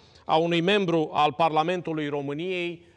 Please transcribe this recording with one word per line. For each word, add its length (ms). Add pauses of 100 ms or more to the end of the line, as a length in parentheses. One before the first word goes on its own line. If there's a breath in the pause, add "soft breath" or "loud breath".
(240 soft breath)
a 120
unui 240
membru 520
al 200
Parlamentului 760
României 760 (100)